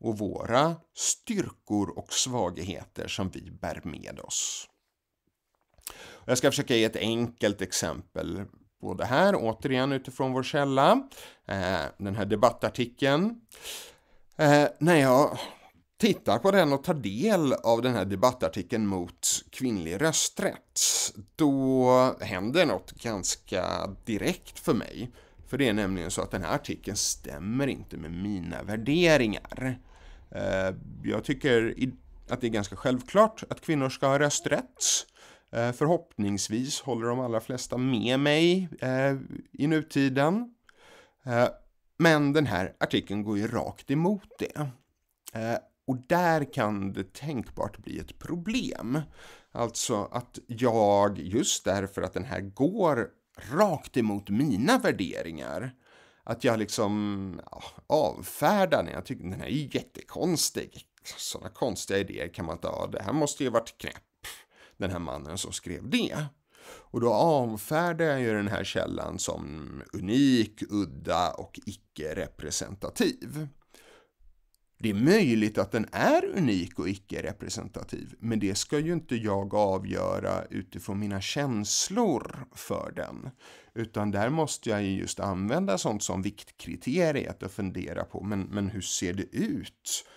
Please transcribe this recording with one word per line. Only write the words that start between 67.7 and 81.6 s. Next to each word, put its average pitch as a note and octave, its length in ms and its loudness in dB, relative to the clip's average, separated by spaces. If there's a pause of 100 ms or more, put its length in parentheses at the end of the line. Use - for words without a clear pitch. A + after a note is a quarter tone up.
jag C#3 160 0
ju A#2 120 2
den G2+ 160 0
här F#2 160 -2
källan E2 540 -4
som D#2 520 -6 (220)
unik, A#2 800 4
udda E2+ 600 0
och - 360 -12
icke-representativ. F#2 1800 -6 (1300)
Det A2 100 0
är G2+ 40 0
möjligt A#2 640 4
att G2+ 140 0
den A2+ 200 0
är C4+ 320 2 (120)
unik G2+ 420 0
och E2+ 100 -2
icke-representativ, - 1300 -8
men A2+ 200 -2
det G2+ 160 0
ska - 240 -2
ju D#3 140 -2
inte D#3 240 -4
jag G2+ 380 -2
avgöra F#2+ 960 0
utifrån G2 480 -8
mina G2+ 220 -4
känslor C3+ 1300 -2